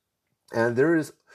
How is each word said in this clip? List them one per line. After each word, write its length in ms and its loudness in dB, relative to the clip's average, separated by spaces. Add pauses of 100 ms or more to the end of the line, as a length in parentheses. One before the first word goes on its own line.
(540)
And 220 0
there 200 2
is 180 -4 (220)